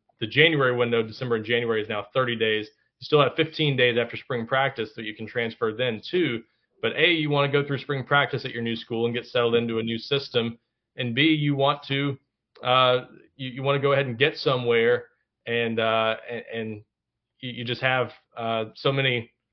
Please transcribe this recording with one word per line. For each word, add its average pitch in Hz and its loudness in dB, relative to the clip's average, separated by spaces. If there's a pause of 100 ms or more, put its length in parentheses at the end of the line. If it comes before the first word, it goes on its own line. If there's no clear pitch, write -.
(200)
the 117 -6
January 139 4
window, 117 0
December 113 -4
and 107 -4
January, 117 0
is 101 -8
now 104 -6
thirty 123 0
days. 110 0 (320)
You - -18
still 147 4
have 127 0
fifteen 156 0
days 123 4
after 117 -2
spring 117 -6
practice 131 -2
that 117 -10
you 107 -10
can 110 -12
transfer 113 -4
then 113 -4
too. 143 -2 (400)
But 117 0
A, 156 4
you 156 0
wanna 143 2
go 139 2
through 139 -4
spring 135 -6
practice 139 0
at 131 -8
your 120 -8
new 117 -2
school 117 -4
and 117 -2
get 120 -6
settled 120 2
into 117 0
a 113 -2
new 113 -4
system. 117 -2 (380)
And 123 -4
B, 135 2
you 147 2
want 139 0
to, 139 -2 (440)
uh, 127 4 (300)
you, 131 -10
you 131 -8
wanna 139 2
go 139 2
ahead 139 2
and 120 -6
get 147 2
somewhere, 120 2 (400)
and, 117 -2
uh, 113 2 (120)
and, 117 -8 (100)
and 110 -8 (580)
you, 127 -10
you 123 -10
just 120 -6
have, 127 0 (260)
uh, 113 -2
so 143 0
many, 131 0 (220)